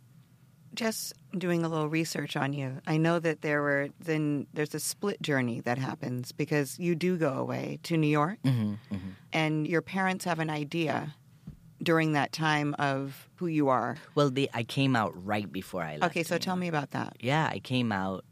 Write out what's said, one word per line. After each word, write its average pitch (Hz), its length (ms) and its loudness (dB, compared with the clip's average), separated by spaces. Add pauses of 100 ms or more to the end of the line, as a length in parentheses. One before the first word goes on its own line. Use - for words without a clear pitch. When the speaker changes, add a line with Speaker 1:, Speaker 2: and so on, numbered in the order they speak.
(720)
Speaker 1:
just - 400 -4 (240)
doing 175 280 2
a 160 40 0
little 156 200 0
research 160 480 -2
on 139 160 0
you, 135 340 -6
I 160 100 2
know 165 220 4
that 165 220 0
there 147 200 2
were, 143 280 2 (100)
then 151 540 0
there's 151 200 -4
a 156 60 -4
split - 420 -4
journey 127 400 0
that 123 160 0
happens 127 540 -4
because 147 480 -2
you 175 160 2
do 180 220 0
go 147 160 2
away 131 500 -4
to 165 140 0
New 156 100 4
York, 151 360 2
Speaker 2:
Mm-hmm, 113 300 2 (200)
mm-hmm. 95 160 -6 (240)
Speaker 1:
and 156 340 0
your 160 140 2
parents 190 440 -2
have 165 140 0
an 160 100 -2
idea 151 640 -2 (720)
during 160 300 4
that 139 180 2
time 151 480 2
of 139 560 -2
who 180 120 -4
you 151 220 4
are. 120 280 2 (180)
Speaker 2:
Well, 147 160 6
they, 135 220 2
I 120 100 -2
came 135 320 2
out 101 180 2 (120)
right 104 240 -2
before 92 340 -6
I 151 140 -6
left 170 140 0
Speaker 1:
Okay, 170 120 -2
so 170 120 -2
Speaker 2:
New 165 40 0
Speaker 1:
tell 185 160 -2
Speaker 2:
York. 180 60 -2
Speaker 1:
me 175 80 -2
about 147 220 -2
that. - 280 -6
Speaker 2:
Yeah, 143 300 2
I 101 100 -4
came 123 320 0
out 95 400 -2